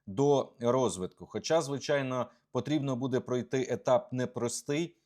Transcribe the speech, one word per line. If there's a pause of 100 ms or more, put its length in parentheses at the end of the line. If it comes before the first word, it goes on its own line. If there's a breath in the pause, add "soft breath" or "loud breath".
до
розвитку.
Хоча,
звичайно, (220 loud breath)
потрібно
буде
пройти
етап
непростий, (100)